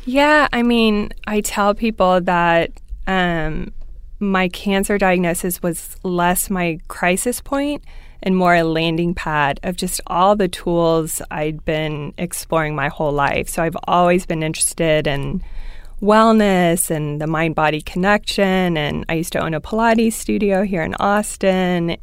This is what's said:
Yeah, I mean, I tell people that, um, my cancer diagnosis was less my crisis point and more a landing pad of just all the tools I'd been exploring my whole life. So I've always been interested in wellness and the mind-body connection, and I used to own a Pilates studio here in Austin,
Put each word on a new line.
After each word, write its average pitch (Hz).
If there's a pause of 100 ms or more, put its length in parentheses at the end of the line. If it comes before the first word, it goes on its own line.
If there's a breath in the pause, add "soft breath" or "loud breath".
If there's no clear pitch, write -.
Yeah, 285
I 240
mean, 226 (160)
I 214
tell 202
people 190
that, 170 (360)
um, 175 (480)
my 190
cancer 196
diagnosis 180
was -
less 180
my 175 (100)
crisis 185
point 285 (400 soft breath)
and 190
more 175
a 170
landing 165
pad 147
of 180
just -
all 190
the 202
tools 165
I'd 156
been 151
exploring 160
my 143
whole 147
life. 143
So -
I've 165
always 180
been 160
interested 156
in 143 (600 loud breath)
wellness 202
and 151
the 151
mind-body 156
connection, 185
and 156
I 165
used 165
to 165
own 160
a 147
Pilates 226
studio 202
here 185
in 175
Austin, 185